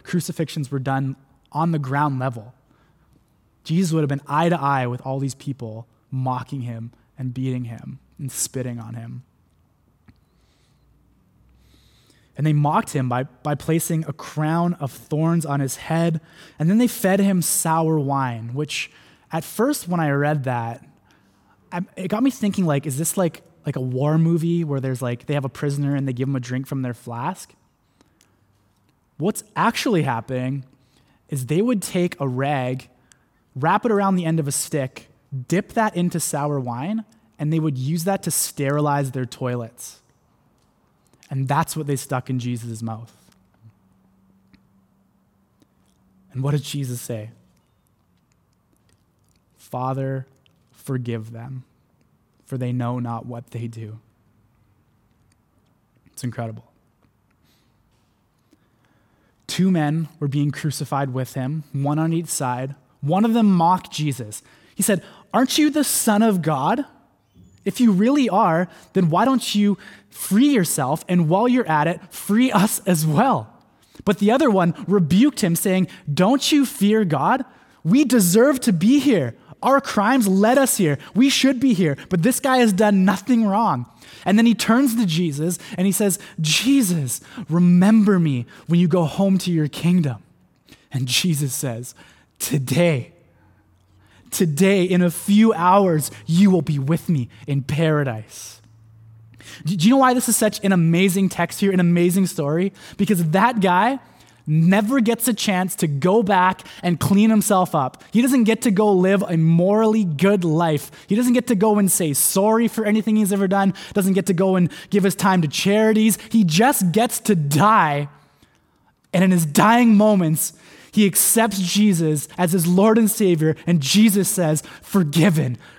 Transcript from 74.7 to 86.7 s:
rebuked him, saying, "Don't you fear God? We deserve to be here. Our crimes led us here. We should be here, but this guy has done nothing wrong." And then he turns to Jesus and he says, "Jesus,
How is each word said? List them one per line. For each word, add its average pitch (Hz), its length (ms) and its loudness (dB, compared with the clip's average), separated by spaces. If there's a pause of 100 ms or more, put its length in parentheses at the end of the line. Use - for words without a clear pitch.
rebuked 190 540 2
him, 170 140 0
saying, 185 320 0 (240)
"Don't 196 400 2
you 285 140 4
fear 214 400 2
God? 165 400 0 (380)
We 240 200 4
deserve 240 580 4
to 214 120 2
be 214 260 4
here. 196 360 0 (260)
Our 269 180 2
crimes 214 480 2
led 208 300 4
us 269 200 2
here. 151 200 0 (160)
We 262 160 4
should 262 300 2
be 247 160 2
here, 156 220 0 (120)
but 170 140 0
this 254 160 0
guy 262 180 0
has 226 160 4
done 196 320 4
nothing 220 400 0
wrong." 190 400 0 (400)
And 196 140 4
then 233 80 4
he 233 80 4
turns 233 400 2
to 233 100 2
Jesus 160 540 -2 (180)
and 185 80 0
he 196 80 2
says, 202 240 0 (220)
"Jesus, 175 800 0 (260)